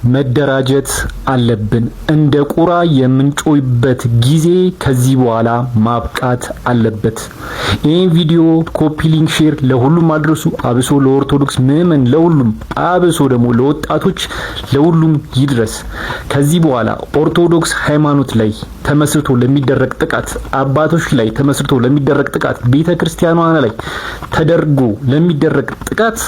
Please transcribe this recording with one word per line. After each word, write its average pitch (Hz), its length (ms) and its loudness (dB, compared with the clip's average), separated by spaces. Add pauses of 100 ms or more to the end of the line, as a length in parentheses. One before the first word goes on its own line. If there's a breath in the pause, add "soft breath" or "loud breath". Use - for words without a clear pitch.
መደራጀት 135 840 0 (360)
አለብን። 117 600 0 (220)
እንደ 151 280 2 (120)
ቁራ 170 240 0 (200)
የምንጮይበት 131 1080 2 (180)
ጊዜ 151 280 2 (300)
ከዚህ 131 380 0
በኋላ 117 340 2 (280)
ማብቃት 120 640 -2 (220)
አለበት። 110 520 -2 (640 loud breath)
ይህን 175 280 2
ቪዲዮ 170 320 2 (300)
ኮፒ 151 340 -2
ሊንክ፣ 160 260 2
ሼር 151 300 2
ለሁሉም 139 500 2
አድርሱ። 151 320 0 (200)
አብሶ 131 360 0
ለኦርቶዶክስ 139 600 0
ምዕመን 147 480 2
ለሁሉም፣ 147 440 2 (300)
አብሶ 175 460 0
ደግሞ 123 260 2
ለወጣቶች 147 680 0 (480 loud breath)
ለሁሉም 160 480 2 (200)
ይድረስ። 123 400 0 (540 loud breath)
ከዚህ 143 320 2
በኋላ 123 280 2 (260)
ኦርቶዶክስ 165 600 2
ሃይማኖት 147 580 0
ላይ 107 180 2 (300)
ተመስርቶ 147 540 0
ለሚደረግ 127 600 0
ጥቃት፣ 139 320 -4 (260)
አባቶች 151 560 0
ላይ 113 200 2
ተመስርቶ 139 480 -2
ለሚደረግ 139 520 0
ጥቃት፣ 131 260 -4 (100)
ቤተ 151 300 2
ክርስቲያኗ 170 440 0 (140)
ላይ 127 180 0 (580 loud breath)
ተደርጎ 156 480 2 (280)
ለሚደረግ 151 640 2 (140)
ጥቃት 220 440 -2